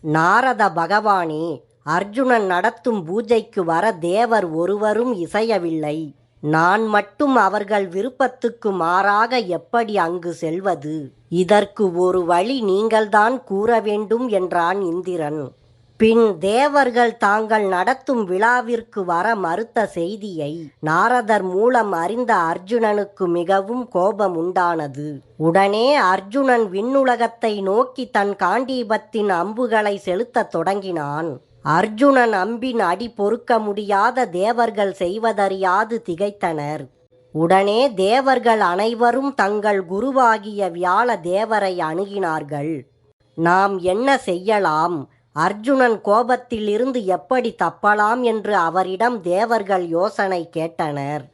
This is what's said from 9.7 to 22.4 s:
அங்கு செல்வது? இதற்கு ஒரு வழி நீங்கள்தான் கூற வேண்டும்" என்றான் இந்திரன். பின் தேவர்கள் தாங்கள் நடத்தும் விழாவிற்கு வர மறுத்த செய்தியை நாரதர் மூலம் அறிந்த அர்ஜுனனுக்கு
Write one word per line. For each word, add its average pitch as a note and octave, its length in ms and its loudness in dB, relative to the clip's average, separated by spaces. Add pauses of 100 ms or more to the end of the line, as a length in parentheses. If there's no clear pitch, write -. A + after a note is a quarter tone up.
அங்கு E3+ 360 -2
செல்வது? D#3 760 -4 (180)
இதற்கு F#3+ 680 2
ஒரு F3+ 300 2
வழி G3+ 360 0
நீங்கள்தான் G#3+ 840 2
கூற A3 360 0
வேண்டும்" G#3+ 480 -2
என்றான் F#3 540 0
இந்திரன். E3 680 -6 (460)
பின் A3 400 4
தேவர்கள் A#3+ 800 2
தாங்கள் G#3+ 480 2
நடத்தும் A3 580 0
விழாவிற்கு A3+ 840 0
வர F3+ 300 0
மறுத்த G3+ 500 -2
செய்தியை E3+ 840 -8 (100)
நாரதர் G#3 640 2
மூலம் G#3 480 2
அறிந்த G#3+ 440 -2
அர்ஜுனனுக்கு G3 880 -2